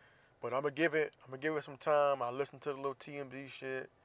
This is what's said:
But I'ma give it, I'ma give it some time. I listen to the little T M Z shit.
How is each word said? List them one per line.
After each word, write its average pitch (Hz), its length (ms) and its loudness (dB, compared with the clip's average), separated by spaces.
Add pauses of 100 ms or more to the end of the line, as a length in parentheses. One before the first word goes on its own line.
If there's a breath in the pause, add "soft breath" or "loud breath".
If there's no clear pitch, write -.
(400 soft breath)
But 117 120 -2
I'ma 143 160 2
give 147 240 4
it, 156 200 2 (120)
I'ma 131 120 -10
give 156 180 0
it 143 80 -2
some - 140 -12
time. 143 440 4
I 120 100 0
listen 135 280 -2
to 147 100 -6
the 139 60 -2
little 135 200 -4
T 147 220 -12
M 139 140 -6
Z 135 160 -10
shit. 131 420 -6 (160)